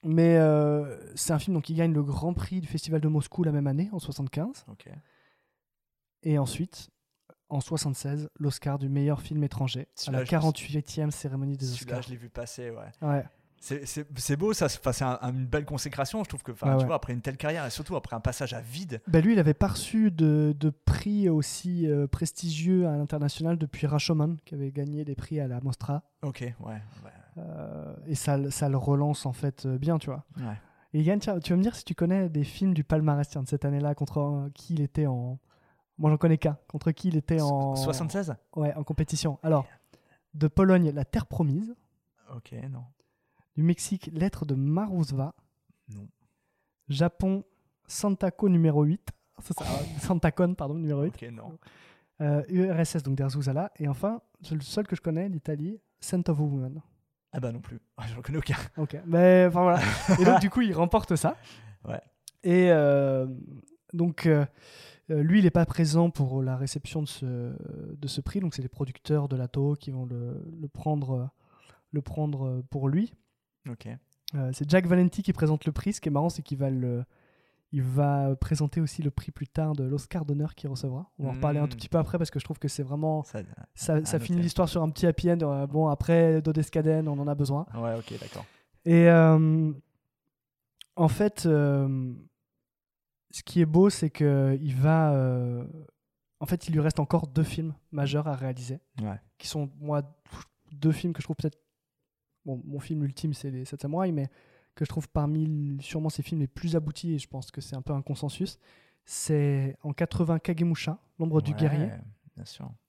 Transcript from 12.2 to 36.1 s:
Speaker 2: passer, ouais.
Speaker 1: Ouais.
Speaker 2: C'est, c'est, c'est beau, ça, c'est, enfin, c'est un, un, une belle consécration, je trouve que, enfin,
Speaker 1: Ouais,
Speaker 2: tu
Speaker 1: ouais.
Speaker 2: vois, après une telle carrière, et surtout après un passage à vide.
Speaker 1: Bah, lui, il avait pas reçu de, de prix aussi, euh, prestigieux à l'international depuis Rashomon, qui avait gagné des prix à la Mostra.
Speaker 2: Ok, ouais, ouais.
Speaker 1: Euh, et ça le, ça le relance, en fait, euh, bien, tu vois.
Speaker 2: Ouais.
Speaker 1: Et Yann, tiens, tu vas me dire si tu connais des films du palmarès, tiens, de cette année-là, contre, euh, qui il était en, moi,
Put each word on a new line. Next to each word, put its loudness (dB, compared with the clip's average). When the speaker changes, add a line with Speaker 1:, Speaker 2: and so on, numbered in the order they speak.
Speaker 2:
passer, -10
ouais. -14
Speaker 1:
Ouais. 0
Speaker 2:
C'est, -8
c'est, -8
c'est -2
beau, 0
ça, 0
c'est, -8
enfin, -2
c'est -4
un, -2
un, -4
une -2
belle -4
consécration, -6
je -12
trouve -12
que, -12
enfin, -4
Speaker 1:
Ouais, 4
Speaker 2:
tu 4
Speaker 1:
ouais. 2
Speaker 2:
vois, 0
après -6
une -4
telle -8
carrière, -4
et -6
surtout -8
après -8
un -6
passage -4
à -10
vide. -10
Speaker 1:
Bah, 6
lui, 4
il 6
avait 6
pas 2
reçu 2
de, 4
de 2
prix 0
aussi, 0
euh, 2
prestigieux 0
à 0
l'international -2
depuis -4
Rashomon, 2
qui -14
avait -4
gagné -4
des -6
prix -6
à -2
la -4
Mostra. -4
Speaker 2:
Ok, -8
ouais, -8
ouais. -10
Speaker 1:
Euh, -12
et -4
ça -2
le, -4
ça -2
le 0
relance, 0
en -4
fait, -6
euh, -2
bien, 0
tu -6
vois. -8
Speaker 2:
Ouais. -8
Speaker 1:
Et 2
Yann, 2
tiens, -2
tu -4
vas 4
me 4
dire 0
si -16
tu -8
connais 0
des -2
films 0
du 0
palmarès, 0
tiens, -6
de -6
cette -2
année-là, 0
contre, -4
euh, -4
qui -10
il 0
était 0
en, -4
moi, 4